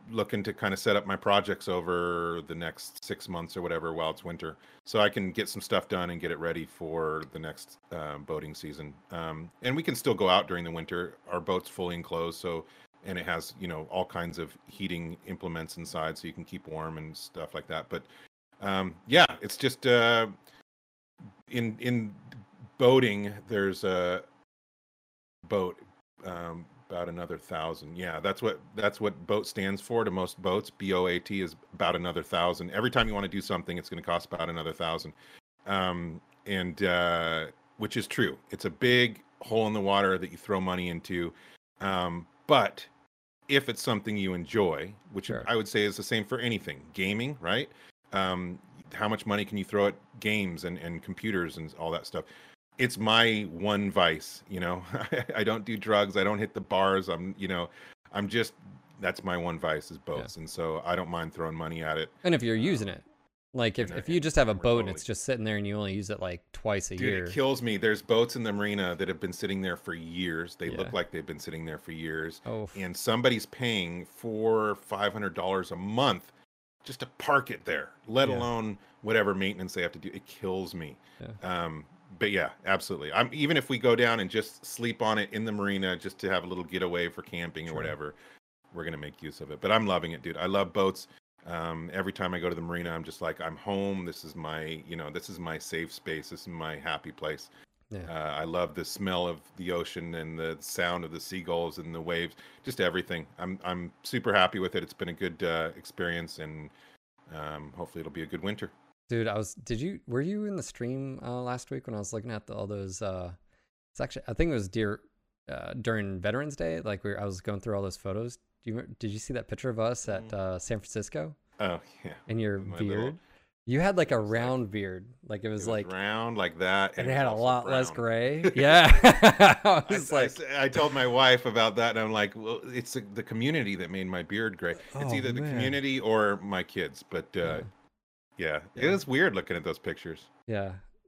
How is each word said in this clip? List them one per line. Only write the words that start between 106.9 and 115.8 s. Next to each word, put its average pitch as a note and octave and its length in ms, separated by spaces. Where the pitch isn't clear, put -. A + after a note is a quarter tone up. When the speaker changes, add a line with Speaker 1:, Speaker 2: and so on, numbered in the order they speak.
Speaker 1:
um, D2+ 420
hopefully E2+ 240
it'll D#2 120
be E2 100
a D#2 40
good D#2 160
winter. G#2 280
Speaker 2:
Dude, A#2 180
I G#2 100
was, G#2+ 180
did - 260
you, F#3 260
were A#2+ 140
you G3+ 240
in G3+ 100
the E3 80
stream, C3 600
uh, B2 200
last B2 300
week C3 160
when A#2 60
I G#2+ 40
was G#2 140
looking A2+ 180
at G#2+ 160
the, A2 80
all G#2 140
those, G2 340
uh, F#2 300
it's - 80
actually, C3 280
I A2+ 60
think E3 160
it D3+ 40
was G#2 140
deer, G#2+ 320
uh, G1+ 300